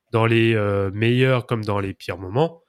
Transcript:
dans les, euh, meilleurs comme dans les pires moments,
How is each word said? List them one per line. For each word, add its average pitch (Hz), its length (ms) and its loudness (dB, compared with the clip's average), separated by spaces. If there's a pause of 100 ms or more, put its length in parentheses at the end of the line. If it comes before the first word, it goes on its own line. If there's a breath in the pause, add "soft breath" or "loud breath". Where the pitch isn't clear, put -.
(120)
dans 113 140 2
les, 113 280 4
euh, 101 380 -2
meilleurs 123 540 0
comme 110 180 -4
dans 101 160 -2
les 98 140 -6
pires 92 240 -12
moments, 139 500 -4